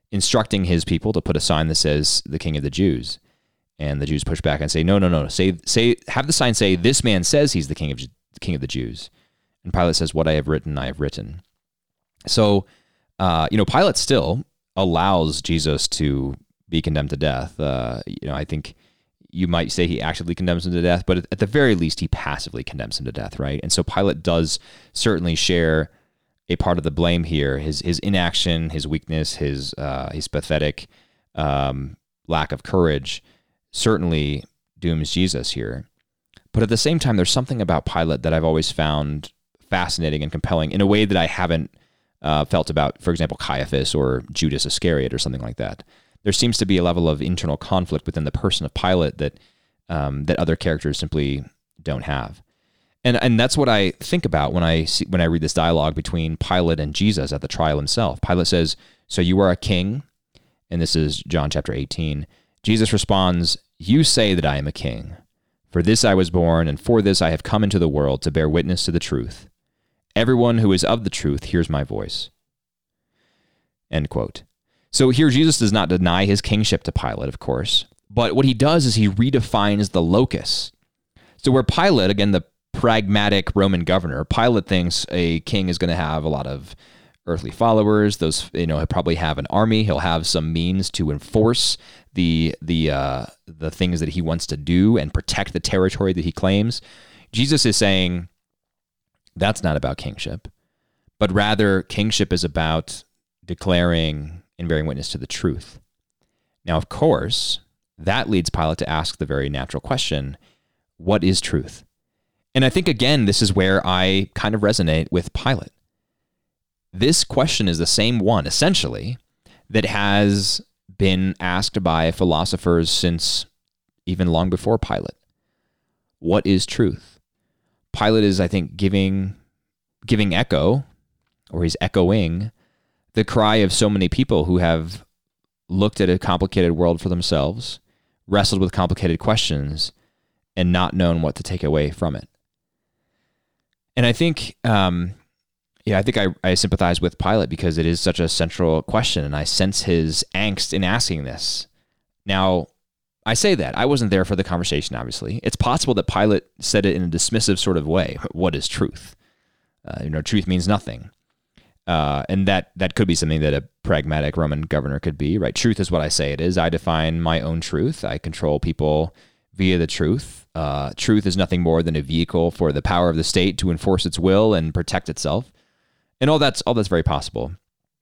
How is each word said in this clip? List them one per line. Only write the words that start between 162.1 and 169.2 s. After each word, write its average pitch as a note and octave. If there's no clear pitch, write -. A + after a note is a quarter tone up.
and F#2+
that, F#2
that F2+
could G#2
be E2+
something D#2
that D2
a C#2
pragmatic D2+
Roman D2+
governor C#2
could D#2
be, D2+
right? D2+
"Truth A2+
is F2+
what E2
I D2+
say C#2+
it C#2+
is. F2+
I E2+
define E2
my E2
own E2
truth. F#2+
I -
control D2+
people D#2